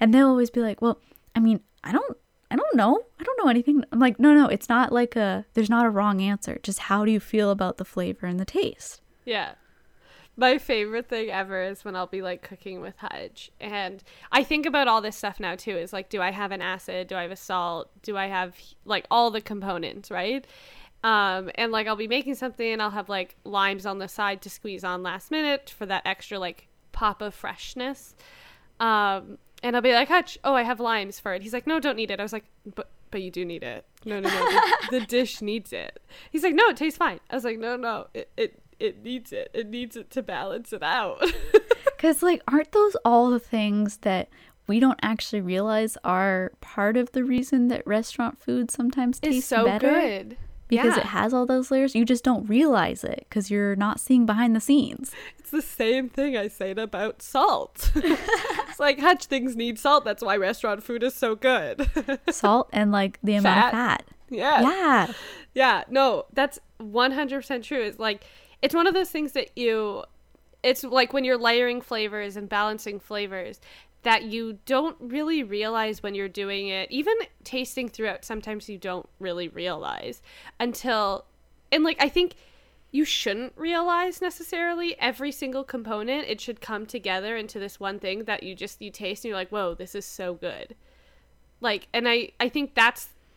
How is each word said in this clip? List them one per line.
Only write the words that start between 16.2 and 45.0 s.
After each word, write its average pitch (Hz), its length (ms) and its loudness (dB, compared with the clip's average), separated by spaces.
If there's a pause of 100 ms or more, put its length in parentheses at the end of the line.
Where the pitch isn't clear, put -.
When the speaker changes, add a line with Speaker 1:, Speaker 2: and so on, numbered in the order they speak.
Speaker 2:
I 185 80 0
have 196 220 -6
an 185 100 -8
acid? 185 460 -6
Do 190 80 -8
I 175 60 -4
have 175 80 -8
a 190 60 -12
salt? 175 540 -6 (100)
Do 208 160 -10
I 196 120 -4
have, 185 280 -6 (300)
like, 202 240 0
all 233 200 4
the 214 120 -4
components, 190 680 -8
right? 208 360 -4 (580)
Um, 196 520 2
and, 226 140 -2
like, 220 160 0
I'll 214 100 -2
be 220 120 -6
making 254 280 -2
something 233 300 -6
and 220 140 -2
I'll 208 120 -2
have, 208 180 -8
like, 185 340 -6
limes 196 400 -2
on 196 140 -6
the 190 100 -8
side 196 340 -4
to 202 80 -16
squeeze 190 340 -12
on 180 180 -6
last 185 280 -10
minute 311 380 -2
for - 160 -14
that 190 220 -4
extra, 190 320 -6
like, 180 280 -10 (260)
pop 208 280 -2
of 208 140 -8
freshness. - 800 -10 (640)
Um, 208 580 0 (240)
and 240 140 0
I'll 240 60 4
be 254 100 6
like, 240 160 4
"Hutch, 339 360 2
oh, 277 100 4
I 247 80 4
have 233 180 -2
limes 220 400 -2
for 196 140 -6
it." 185 80 -6
He's 214 100 -12
like, 247 140 -6
"No, 320 120 0
don't 277 180 0
need 220 140 -4
it." 196 100 -4
I - 20 -6
was 214 100 -6
like, 220 120 -10 (300)
"But, - 160 -12 (200)
but 202 120 -6
you 180 80 -10
do 175 140 -6
need 170 180 -10
it. 117 220 -10 (200)
No, 208 140 -6
no, 196 100 0
no. 392 100 0 (120)
The, 415 220 4 (180)
Speaker 1:
<laughs> - 0 - (100)
Speaker 2:
the 214 60 -4
dish 240 360 0
needs 214 300 -6
it." - 280 -12 (300)
He's 302 120 -2
like, 339 120 2
"No, 440 140 8
it 302 80 2
tastes 311 220 -4
fine." 247 220 -2 (100)
I - 40 -6
was 247 100 -4
like, 226 140 -6
"No, 233 180 -6
no, 233 380 -8
it, - 220 -12
it, - 240 -4 (200)
it 208 240 -4
needs 247 280 -10
it. - 220 -8
It 220 140 -6
needs 233 280 -10
it 220 140 -16
to 262 120 -4
balance 196 500 -8
it 208 100 -8
out." 180 400 -2 (420)
<laughs> - 340 0
Speaker 1:
'Cause, 320 240 2
like, 349 260 2
aren't 302 240 2
those 415 320 4
all 240 260 6
the 247 80 2
things 208 600 -2
that 190 300 -2 (380)
we 220 140 2
don't 262 220 4